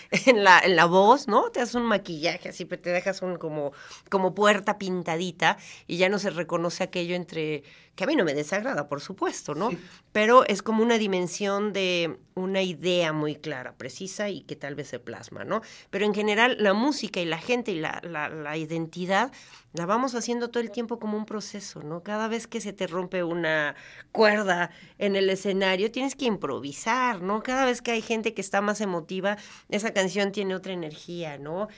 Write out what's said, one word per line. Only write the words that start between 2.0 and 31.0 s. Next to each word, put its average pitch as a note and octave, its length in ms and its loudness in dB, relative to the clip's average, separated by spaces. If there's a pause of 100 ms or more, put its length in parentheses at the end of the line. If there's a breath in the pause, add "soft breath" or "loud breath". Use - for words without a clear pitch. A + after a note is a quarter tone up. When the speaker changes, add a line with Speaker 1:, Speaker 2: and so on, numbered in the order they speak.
Speaker 1:
así, F#3 140 -10
pero - 200 -10
te F3 80 -2
dejas F#3 320 -2
un F#3 140 -4
como, D3+ 360 -6 (360 loud breath)
como F#3+ 240 2
puerta G3+ 440 4
pintadita, F3+ 800 0 (280 loud breath)
y E3+ 120 -4
ya F#3 100 4
no G3+ 120 2
se F#3+ 100 -2
reconoce E3+ 540 -2
aquello F3+ 320 -4
entre, D#3 480 -6 (320 loud breath)
que F#3+ 100 -4
a - 20 0
mí D#4 80 2
no B3 80 6
me D3 100 2
desagrada, E3+ 540 -2
por C#3+ 140 -6
supuesto, - 540 -4
¿no? G3+ 160 -2
Speaker 2:
Sí. F3 60 -6 (360 loud breath)
Speaker 1:
Pero A3+ 320 8
es F#3+ 160 0
como A3 220 0
una A#3 140 4
dimensión G3 760 0
de F3+ 440 0 (180)
una F#3+ 260 -2
idea F3 500 0
muy D3+ 240 -2
clara, B2+ 400 -10
precisa F#3+ 540 -8
y D#3 140 -8
que D3+ 120 -10
tal C#3+ 200 -10
vez C#3 120 -10
se B2 120 -10
plasma, - 440 -12
¿no? A3 180 -4 (280 loud breath)
Pero G3 160 -2
en G#3 80 2
general, G#3+ 460 2
la G3+ 140 4
música A3+ 460 0
y F3 60 -2
la E3 140 -2
gente A#3+ 320 -2
y E3 80 -4
la, - 240 -4
la, D3+ 260 -6
la D3+ 260 -8
identidad E3 800 -2 (400 loud breath)
la E3+ 120 -6
vamos A#3+ 300 0
haciendo A#3+ 340 -2
todo A#3+ 140 -2
el G#3+ 80 -8
tiempo A#3 260 -6
como G#3+ 200 -4
un G#3+ 80 -6
proceso, G3+ 580 -10
¿no? D#3+ 180 -8
Cada G#3+ 260 -4
vez A3+ 200 -4
que A3+ 140 -8
se G3+ 120 -8
te F#3 140 -4
rompe F3+ 360 -4
una D#3+ 520 0 (360 loud breath)
cuerda G3 600 2 (260 loud breath)
en G3+ 180 0
el G3 140 4
escenario, F#3+ 640 0
tienes C4 240 -4
que C#4 100 -4
improvisar, F#3+ 960 -2
¿no? G#3 220 -2
Cada C4 220 0
vez B3 160 0
que A#3 100 -4
hay A3+ 100 0
gente A3 320 -2
que G3+ 80 -6
está G3 200 0
más G#3 200 0
emotiva, F#3 560 -2 (320 loud breath)
esa G#3+ 240 -2
canción G3 380 2
tiene G3 240 -2
otra F#3+ 180 -8
energía, D#3+ 640 -10